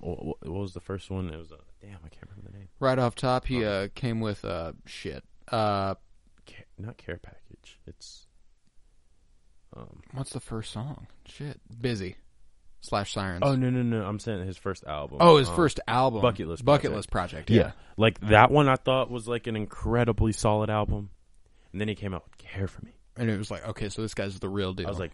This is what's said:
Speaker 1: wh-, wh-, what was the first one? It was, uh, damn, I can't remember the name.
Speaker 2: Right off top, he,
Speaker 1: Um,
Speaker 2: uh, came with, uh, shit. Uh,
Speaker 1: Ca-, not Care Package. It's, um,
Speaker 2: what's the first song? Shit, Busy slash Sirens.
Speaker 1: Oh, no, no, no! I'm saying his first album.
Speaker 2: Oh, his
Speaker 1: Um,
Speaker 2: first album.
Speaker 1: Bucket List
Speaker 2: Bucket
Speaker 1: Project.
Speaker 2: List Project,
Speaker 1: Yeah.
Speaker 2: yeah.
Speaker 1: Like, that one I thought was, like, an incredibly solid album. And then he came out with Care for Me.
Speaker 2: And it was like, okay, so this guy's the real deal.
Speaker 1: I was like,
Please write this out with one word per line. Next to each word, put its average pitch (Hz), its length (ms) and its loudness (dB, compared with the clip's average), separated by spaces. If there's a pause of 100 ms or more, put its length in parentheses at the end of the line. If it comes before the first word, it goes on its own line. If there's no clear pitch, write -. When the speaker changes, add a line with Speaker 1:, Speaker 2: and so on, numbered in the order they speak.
Speaker 1:
wh-, - 160 -6
wh-, - 280 -8
what 90 140 -6
was 92 140 -8
the 87 60 -12
first 98 300 -10
one? 92 200 -4
It 78 80 -12
was, 80 140 -16
uh, 76 40 -20 (240)
damn, 101 240 -20
I 80 40 -16
can't - 200 -20
remember 98 220 -18
the 98 80 -18
name. 98 100 -18 (120)
Speaker 2:
Right 131 180 4
off 120 160 2
top, 127 320 0
he, 120 180 0
Speaker 1:
Um, 101 200 0
Speaker 2:
uh, 101 100 -6
came 113 260 -2
with, 107 240 -4
uh, 82 280 -6 (120)
shit. - 380 -10 (260)
Uh, 101 460 0 (520)
Speaker 1:
Ca-, - 180 -20 (120)
not 107 220 -12
Care 87 240 -10
Package. - 640 -20
It's, - 400 -20 (1500)
um, - 240 -18 (120)
Speaker 2:
what's 135 200 -8
the 127 80 -8
first - 320 -10
song? 131 340 -10 (200)
Shit, - 340 -12 (200)
Busy 107 360 -4 (640)
slash 101 320 -2
Sirens. 92 320 -2
Speaker 1:
Oh, 139 100 4
no, 127 160 2
no, 127 120 0
no! 113 220 0
I'm 104 140 -4
saying 101 280 -4
his 92 100 -6
first - 280 -6
album. 73 360 -8
Speaker 2:
Oh, 170 160 12
his 135 120 4
Speaker 1:
Um, 87 80 -2
Speaker 2:
first 165 300 2
album. 120 360 2
Speaker 1:
Bucket 110 260 2
List 85 160 -8
Speaker 2:
Bucket 143 260 6
Speaker 1:
Project. - 60 -4
Speaker 2:
List 98 140 -8
Project, 85 400 -4
Speaker 1:
Yeah. 110 100 8
Speaker 2:
yeah. - 120 0 (240)
Speaker 1:
Like, 110 240 4
that 107 300 10
one 143 180 6
I 131 80 6
thought 131 340 0
was, 117 180 -8
like, 120 180 -4
an 113 100 -4
incredibly 113 760 0
solid 107 380 2
album. 104 400 -2 (640)
And 92 80 -8
then 107 80 -2
he 104 60 -2
came 95 200 -6
out 82 100 -8
with - 140 -20
Care 95 280 -6
for - 180 -10
Me. - 80 -20 (240)
Speaker 2:
And 120 120 -2
it 107 80 0
was 104 140 -6
like, - 180 -8
okay, 104 220 -6
so 107 100 -8
this 110 140 -6
guy's 98 240 -6
the 98 100 -6
real 95 240 -2
deal. 92 140 -6
Speaker 1:
I 98 40 -4
was 92 80 -6
like, 85 160 -6